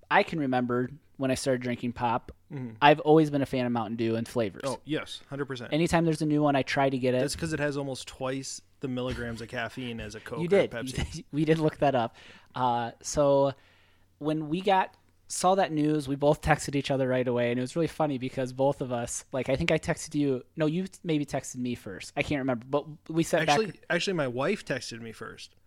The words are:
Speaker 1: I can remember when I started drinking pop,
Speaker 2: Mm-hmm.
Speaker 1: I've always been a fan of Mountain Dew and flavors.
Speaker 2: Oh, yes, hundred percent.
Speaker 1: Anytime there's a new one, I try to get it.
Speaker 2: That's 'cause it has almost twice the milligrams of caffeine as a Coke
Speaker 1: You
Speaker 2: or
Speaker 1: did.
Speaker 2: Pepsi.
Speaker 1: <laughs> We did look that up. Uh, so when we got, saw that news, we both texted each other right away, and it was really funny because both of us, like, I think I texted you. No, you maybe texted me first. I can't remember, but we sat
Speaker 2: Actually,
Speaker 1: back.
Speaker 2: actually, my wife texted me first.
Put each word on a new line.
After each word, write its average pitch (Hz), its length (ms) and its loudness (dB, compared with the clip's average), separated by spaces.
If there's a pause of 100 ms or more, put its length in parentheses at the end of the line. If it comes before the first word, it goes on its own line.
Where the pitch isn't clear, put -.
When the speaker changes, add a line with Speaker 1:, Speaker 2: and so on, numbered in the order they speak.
(100)
Speaker 1:
I 180 120 8
can 165 180 -4
remember 127 500 0 (280)
when 135 120 0
I 131 40 2
started 127 280 0
drinking 123 300 -4
pop, 120 400 -2 (200)
Speaker 2:
Mm-hmm. 127 280 -8
Speaker 1:
I've 151 200 8
always 151 300 6
been 143 120 0
a 127 40 0
fan 127 200 0
of 120 60 0
Mountain 113 240 -2
Dew 113 180 2
and 113 140 -2
flavors. 110 360 -2
Speaker 2:
Oh, 127 200 -4
yes, 139 440 -8
hundred 143 180 -6
percent. 123 260 -8
Speaker 1:
Anytime 165 320 2
there's 160 180 2
a 156 40 0
new 147 140 2
one, 143 140 4
I 131 80 2
try 139 260 0
to 135 80 0
get 123 180 2
it. 127 60 2
Speaker 2:
That's 139 140 -2
'cause 160 180 -6
it 151 60 -4
has 143 180 -2
almost 139 300 -6
twice 131 560 -8 (160)
the - 80 -8
milligrams 123 540 -6
of 113 80 -12
caffeine 120 500 -8
as 107 160 -10
a 107 60 -14
Coke - 180 -10
Speaker 1:
You 165 60 -4
Speaker 2:
or 175 40 -4
Speaker 1:
did. 170 220 4
Speaker 2:
Pepsi. 131 580 -6
Speaker 1:
<laughs> - 40 -14
We 151 120 0
did 160 140 4
look 156 200 0
that 139 180 2
up. 117 180 0 (400)
Uh, 120 380 0 (100)
so 139 520 4 (640)
when 156 300 -2
we 165 120 0
got, 190 340 2 (320)
saw 185 300 2
that 165 160 4
news, 151 340 2
we 139 80 -2
both 147 280 4
texted 143 340 0
each 139 160 0
other 131 160 2
right 127 180 2
away, 120 240 2
and 123 80 0
it 127 40 -2
was 127 120 -6
really 165 140 0
funny 147 300 -2
because 127 340 -4
both 135 280 0
of 127 120 -4
us, 120 400 -6
like, 131 160 -2
I 135 80 2
think 170 160 0
I 160 60 4
texted - 360 -4
you. 139 300 0 (120)
No, 156 100 0
you 175 200 -2 (160)
maybe 151 240 0
texted - 300 -6
me 123 180 -4
first. - 420 -12
I 151 60 0
can't 143 160 -2
remember, 127 320 -2
but 143 140 0 (240)
we 160 160 0
sat 160 240 0
Speaker 2:
Actually, 202 240 4
Speaker 1:
back. - 80 -20 (100)
Speaker 2:
actually, 175 220 0
my 151 160 0
wife 139 360 -2
texted 117 360 -8
me 113 100 -12
first. 107 460 -16 (100)